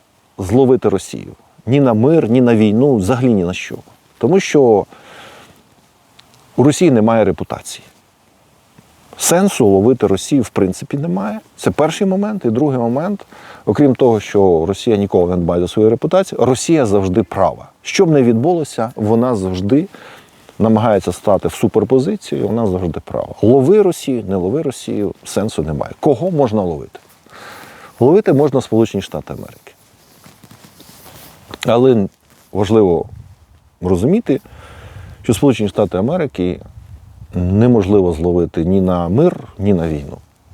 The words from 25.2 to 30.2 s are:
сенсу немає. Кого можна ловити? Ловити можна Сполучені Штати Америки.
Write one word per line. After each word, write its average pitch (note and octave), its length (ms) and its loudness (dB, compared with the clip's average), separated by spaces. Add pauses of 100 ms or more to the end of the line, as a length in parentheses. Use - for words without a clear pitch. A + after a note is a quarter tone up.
сенсу G2+ 400 -4
немає. D2+ 360 -6
Кого D#3 320 0
можна A#2+ 300 0
ловити? E2 380 -8 (1000)
Ловити E3+ 340 4
можна C3+ 280 0
Сполучені A2 400 -2
Штати D2 320 -12
Америки. - 400 -18 (1900)